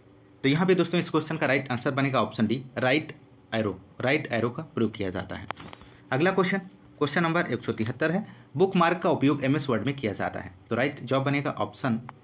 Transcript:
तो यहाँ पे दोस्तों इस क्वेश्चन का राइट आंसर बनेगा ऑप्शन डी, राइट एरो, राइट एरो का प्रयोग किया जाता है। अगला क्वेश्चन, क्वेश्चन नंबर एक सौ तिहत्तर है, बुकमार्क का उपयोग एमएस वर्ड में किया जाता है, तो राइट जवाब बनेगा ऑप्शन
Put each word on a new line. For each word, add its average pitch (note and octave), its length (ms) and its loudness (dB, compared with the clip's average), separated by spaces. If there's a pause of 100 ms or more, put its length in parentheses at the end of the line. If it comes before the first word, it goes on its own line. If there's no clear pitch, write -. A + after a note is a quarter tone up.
(440)
तो C3+ 40 4
यहाँ E3 180 4
पे F#3+ 80 6
दोस्तों E3+ 260 2
इस C#3+ 100 -2
क्वेश्चन D#3+ 260 0
का D#3 100 0
राइट C3+ 260 2
आंसर A#2+ 180 -2
बनेगा C3 320 2
ऑप्शन G#2+ 240 0
डी, B2+ 160 0 (160)
राइट C3 360 0 (400)
एरो, G2+ 240 -2 (220)
राइट C#3 320 0
एरो A#2 180 0
का D#3+ 140 -8
प्रयोग A2 300 0
किया G2 160 -4
जाता F#2 260 -6
है। F2+ 100 -12 (680)
अगला D#3+ 180 2
क्वेश्चन, F#3+ 280 2 (400)
क्वेश्चन D3 240 2
नंबर E3 240 2
एक A#2+ 160 -2
सौ A#2+ 100 -2
तिहत्तर A#2+ 380 0
है, G3 160 -2 (300)
बुकमार्क F3 420 4
का F3+ 120 2
उपयोग C#3 340 2
एमएस C#3+ 240 0
वर्ड A2 140 2
में C3+ 140 -2
किया G#2 160 -2
जाता F#2 280 -4
है, F#2 120 -12 (180)
तो A2+ 60 -2
राइट C#3+ 240 -2
जवाब C3+ 240 0
बनेगा C#3+ 280 0
ऑप्शन A2+ 480 -2 (240)